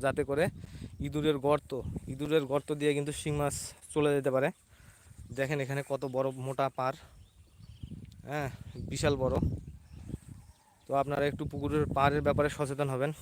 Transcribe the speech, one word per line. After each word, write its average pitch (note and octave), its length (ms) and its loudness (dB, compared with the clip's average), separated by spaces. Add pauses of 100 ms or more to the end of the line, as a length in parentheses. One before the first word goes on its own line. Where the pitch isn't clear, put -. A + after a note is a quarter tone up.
যাতে C3+ 280 2
করে D3 140 4 (600)
ইঁদুরের D3 300 2 (100)
গর্ত, D3 240 2 (420)
ইঁদুরের D3 400 2
গর্ত C#3+ 160 2 (120)
দিয়ে D3 160 4
কিন্তু D3 240 0
শিং D3+ 200 -2
মাছ C#3+ 140 0 (400)
চলে D3 220 4
যেতে C#3 180 2
পারে। C3 140 4 (880)
দেখেন C#3 260 0
এখানে C#3 160 -2 (100)
কত C3+ 120 -2 (140)
বড় C3 120 2 (180)
মোটা C3+ 200 2 (120)
পাড়, C3 180 0 (1300)
হ্যাঁ, D3 180 -2 (420)
বিশাল C#3+ 320 2
বড়। B2+ 140 2 (1500)
তো B2+ 60 -6 (100)
আপনারা C#3 280 0
একটু D3+ 200 -4
পুকুরের D3 340 0 (120)
পাড়ের C#3+ 300 6
ব্যাপারে D3 300 4
সচেতন C#3 380 0
হবেন। C3+ 160 0 (120)